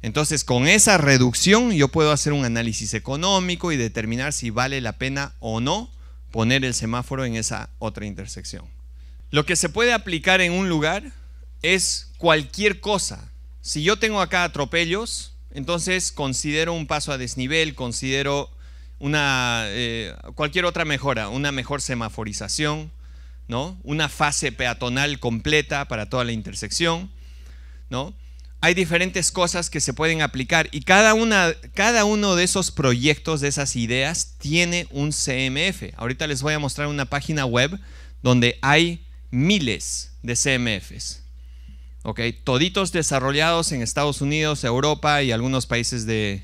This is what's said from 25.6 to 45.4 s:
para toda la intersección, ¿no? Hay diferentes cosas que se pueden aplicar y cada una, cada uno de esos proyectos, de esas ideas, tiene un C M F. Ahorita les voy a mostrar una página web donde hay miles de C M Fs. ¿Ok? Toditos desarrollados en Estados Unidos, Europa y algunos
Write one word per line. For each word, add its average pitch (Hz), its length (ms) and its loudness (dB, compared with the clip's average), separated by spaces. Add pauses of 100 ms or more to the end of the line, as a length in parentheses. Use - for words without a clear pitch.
para 107 220 -6
toda 123 160 0
la 117 60 -2
intersección, 160 760 -2 (800)
¿no? 131 240 -6 (480)
Hay 170 140 6
diferentes 180 560 0
cosas 175 380 0
que 151 120 -2
se 135 120 0
pueden 160 280 2
aplicar 147 500 2
y 147 120 -6
cada 214 320 8
una, 208 380 4 (200)
cada 214 320 4
uno 208 300 4
de 175 100 4
esos 185 260 0
proyectos, 139 680 2
de 143 80 0
esas 139 260 -2
ideas, 127 600 -2
tiene 170 540 2
un 143 200 0
C 131 360 0
M 143 200 0
F. - 300 -6
Ahorita 131 300 -4
les 139 140 -2
voy 151 120 0
a 151 60 0
mostrar 147 280 -4
una 143 180 -2
página 143 400 -2
web 131 320 2 (440)
donde 123 400 6
hay 165 440 4 (260)
miles 135 800 0 (100)
de 120 160 -2
C 139 160 2
M 120 260 0
Fs. - 440 -12 (800)
¿Ok? 110 180 -6 (240)
Toditos 185 480 2
desarrollados 156 800 2
en 127 80 -2
Estados 143 400 0
Unidos, 151 420 0
Europa 143 600 2
y 123 100 2
algunos 127 320 0